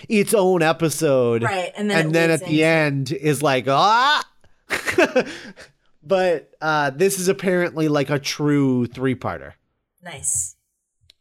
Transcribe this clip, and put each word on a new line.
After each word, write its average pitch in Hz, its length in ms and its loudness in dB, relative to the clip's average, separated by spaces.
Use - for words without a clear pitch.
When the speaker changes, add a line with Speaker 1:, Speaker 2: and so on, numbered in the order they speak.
Speaker 1:
its - 280 2
own 185 260 4
episode. 143 800 2
Speaker 2:
Right, 175 340 -4
and 208 140 -4
then 196 100 2
Speaker 1:
And 156 100 0
Speaker 2:
it 156 40 -2
Speaker 1:
then 165 160 2
Speaker 2:
leads 160 140 0
Speaker 1:
at 175 40 -12
the 156 140 2
Speaker 2:
into 156 40 4
Speaker 1:
end 147 460 0
is 147 320 -2
like, 131 240 2
"Ah!" 220 560 2
<laughs> - 560 0
But, 180 480 0
uh, 151 300 0
this 190 280 0
is 180 80 -4
apparently, 175 600 0
like, 147 240 0
a 143 80 0
true 139 680 0
three-parter. 110 680 -6
Speaker 2:
Nice. - 520 -8